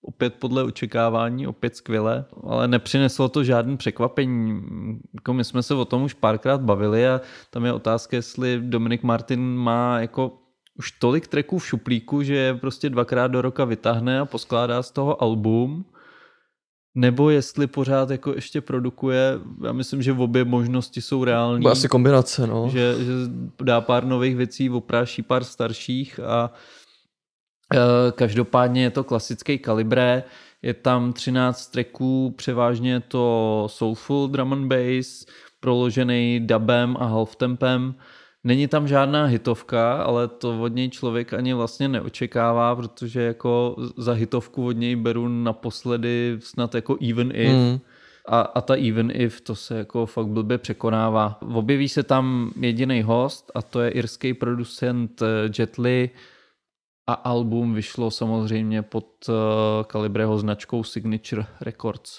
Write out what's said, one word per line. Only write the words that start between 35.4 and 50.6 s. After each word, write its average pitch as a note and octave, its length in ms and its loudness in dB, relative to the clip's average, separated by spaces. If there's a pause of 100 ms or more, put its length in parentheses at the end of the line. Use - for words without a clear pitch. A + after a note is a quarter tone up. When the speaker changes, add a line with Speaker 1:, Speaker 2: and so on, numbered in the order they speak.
Speaker 1:
proložený B2 800 2
dubem A#2 600 2
a B2 60 0
half A2 300 0
tempem. B2+ 600 0 (480)
Není C3 240 2
tam D3 200 2
žádná C#3 380 4
hitovka, A#2 680 0 (100)
ale A#2+ 240 2
to A#2 340 -6
od A#2 60 -2
něj B2 220 -2
člověk A#2 440 -4
ani B2+ 200 -2
vlastně A#2+ 340 -2
neočekává, A#2 880 0
protože A#2+ 460 -6
jako A#2+ 540 0 (220)
za A#2+ 160 0
hitovku A#2 520 -2
od B2 60 0
něj A#2+ 240 -2
beru A#2 320 -2
naposledy A#2+ 1120 -2
snad A#2+ 360 -6
jako B2+ 220 -2 (120)
Even A#2+ 260 0
If. A2+ 160 2
Speaker 2:
Hmm. B2 280 4 (480)
Speaker 1:
A, A#2 140 4
a A#2+ 200 0
ta - 140 2
Even A2+ 400 2
If, A#2+ 260 0
to A2+ 140 -8
se - 220 -8
jako A2+ 280 -2
fakt A2 220 -4
blbě A2 300 -2
překonává. A2 800 0 (160)